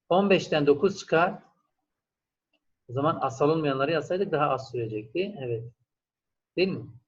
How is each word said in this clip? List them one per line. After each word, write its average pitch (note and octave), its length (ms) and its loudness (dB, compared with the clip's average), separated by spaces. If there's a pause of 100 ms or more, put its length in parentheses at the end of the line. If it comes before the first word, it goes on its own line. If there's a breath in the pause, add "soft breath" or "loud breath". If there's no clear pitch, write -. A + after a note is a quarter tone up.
On G3 200 4
beşten D#3 380 2
dokuz C#3+ 320 4
çıkar. E3+ 440 0 (1400)
O A#2+ 60 -14
zaman D3+ 280 0
asal C3+ 280 0
olmayanları C#3+ 420 0
yazsaydık F3+ 400 -2
daha D3 180 2
az C3 220 -4
sürecekti. A#2+ 680 -6
Evet. A#2+ 240 -6 (920)
Değil F#3 100 2
mi? C#3+ 180 -6 (220)